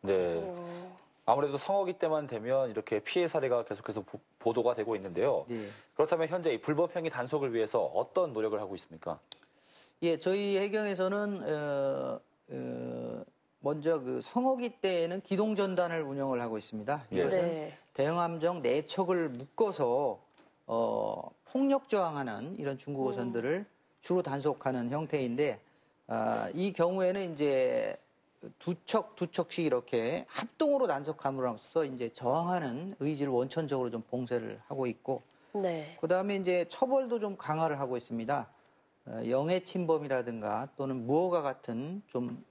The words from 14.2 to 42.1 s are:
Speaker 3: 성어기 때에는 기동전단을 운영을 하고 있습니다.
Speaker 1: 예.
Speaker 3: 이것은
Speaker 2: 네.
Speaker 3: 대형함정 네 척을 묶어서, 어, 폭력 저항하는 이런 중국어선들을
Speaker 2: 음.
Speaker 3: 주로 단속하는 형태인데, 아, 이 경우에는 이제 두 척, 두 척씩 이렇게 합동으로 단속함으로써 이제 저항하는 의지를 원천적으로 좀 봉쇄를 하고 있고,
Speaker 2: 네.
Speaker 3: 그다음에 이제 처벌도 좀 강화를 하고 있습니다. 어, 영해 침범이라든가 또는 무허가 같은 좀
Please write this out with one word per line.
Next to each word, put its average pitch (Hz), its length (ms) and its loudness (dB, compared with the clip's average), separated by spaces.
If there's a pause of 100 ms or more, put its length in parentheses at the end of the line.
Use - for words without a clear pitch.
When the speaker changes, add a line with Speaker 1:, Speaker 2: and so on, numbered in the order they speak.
Speaker 3:
성어기 247 600 0
때에는 180 400 0
기동전단을 185 840 0
운영을 135 400 -2
하고 113 160 -4
있습니다. 117 540 -6
Speaker 1:
예. 190 40 -2
Speaker 3:
이것은 185 260 2
Speaker 2:
네. 160 360 -4 (160)
Speaker 3:
대형함정 170 680 0
네 131 260 2
척을 180 420 2
묶어서, 131 920 2 (480)
어, 110 640 0 (140)
폭력 269 440 2
저항하는 147 680 0
이런 139 200 -2
중국어선들을 123 800 -2
Speaker 2:
음. 208 80 -6 (340)
Speaker 3:
주로 180 220 2
단속하는 135 680 0
형태인데, 139 680 0 (480)
아, 113 460 0
이 185 180 0
경우에는 185 600 2
이제 131 640 2 (640)
두 175 160 -4 (100)
척, 220 300 0
두 175 160 -4
척씩 170 340 -2
이렇게 127 640 0
합동으로 277 600 0
단속함으로써 139 960 -2
이제 123 280 -4
저항하는 165 840 0
의지를 143 340 0
원천적으로 131 580 0
좀 113 200 -6
봉쇄를 113 560 -2
하고 135 220 -2
있고, 123 340 -4 (300)
Speaker 2:
네. 170 480 -2
Speaker 3:
그다음에 185 360 2
이제 180 320 2
처벌도 254 520 0
좀 202 160 -4
강화를 151 420 0
하고 127 180 -2
있습니다. 120 520 -2 (580)
어, 113 220 -8
영해 156 340 2
침범이라든가 131 1120 0
또는 131 300 -4
무허가 170 360 2
같은 139 680 -6
좀 - 420 -4